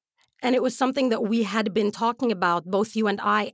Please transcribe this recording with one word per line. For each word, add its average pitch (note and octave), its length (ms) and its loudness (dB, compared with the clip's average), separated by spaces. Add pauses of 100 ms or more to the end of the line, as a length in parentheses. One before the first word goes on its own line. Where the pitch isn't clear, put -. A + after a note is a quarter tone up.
(400)
And B3+ 140 0
it B3+ 80 2
was B3 140 -2
something C4 320 0
that A3+ 160 0
we A3+ 200 0
had G#3 300 -2
been G#3 160 2
talking A#3 400 -2
about, F3 360 0
both G3+ 280 0
you A3 140 0
and G3+ 140 -2
I G#3 320 0